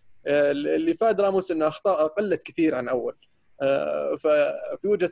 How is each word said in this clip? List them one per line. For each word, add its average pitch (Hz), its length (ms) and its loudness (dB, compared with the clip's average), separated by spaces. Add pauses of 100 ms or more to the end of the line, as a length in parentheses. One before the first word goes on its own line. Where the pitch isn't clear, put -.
(260)
آه، 143 240 2
اللي 156 440 0
فاد 214 260 2
راموس 190 300 0
إن 160 120 -2
أخطاءه 156 440 2
قلت 180 360 -2
كثير 156 320 0
عن 123 140 -4
أول. 120 280 -4 (460)
آه، 147 540 0
ففي 147 720 0
وجهة 180 240 2